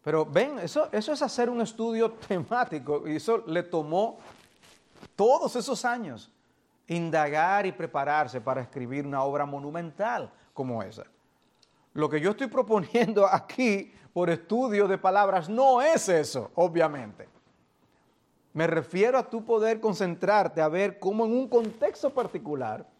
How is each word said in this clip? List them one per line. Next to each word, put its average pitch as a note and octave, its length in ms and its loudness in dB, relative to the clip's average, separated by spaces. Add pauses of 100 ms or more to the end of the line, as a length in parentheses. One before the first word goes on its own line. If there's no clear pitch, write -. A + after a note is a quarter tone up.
Pero D#3 220 0
ven, A3 340 0
eso, B3 320 -2
eso A3 220 -2
es C#4+ 80 -4
hacer A#3+ 300 -2
un A#3+ 100 -4
estudio A3+ 520 -2
temático, D#3+ 920 -4
y D#3 100 -4
eso A3+ 300 -2
le E3+ 160 -2
tomó E3+ 560 -2 (960)
todos B3+ 400 4
esos B3 300 -4
años A3 480 -6 (560)
indagar E3 800 0
y F#3 60 -4
prepararse D3 680 -2
para B2+ 220 -4
escribir C3+ 440 -8
una C#3 160 -4
obra C#3+ 220 -2
monumental D#3 880 -8 (220)
como B2 280 -6
esa. G2+ 220 -14 (880)
Lo D3+ 160 -2
que D3+ 120 -2
yo F3+ 100 0
estoy A#3 160 -6
proponiendo G#3 800 2
aquí G3 680 2 (200)
por F3 180 0
estudio G#3 560 2
de F#3+ 100 2
palabras F#3 520 2
no B3+ 340 4
es D4+ 260 4
eso, C3+ 460 0
obviamente. D3+ 720 0 (1200)
Me D#3+ 140 0
refiero F#3+ 520 2
a B3 100 -2
tú A3+ 160 -8
poder A3+ 360 0
concentrarte F3+ 840 0
a D#3 60 2
ver F#3+ 300 0
cómo G#3+ 260 0
en A3 80 0
un B3+ 160 0
contexto A#3+ 640 0
particular D3 760 -4 (140)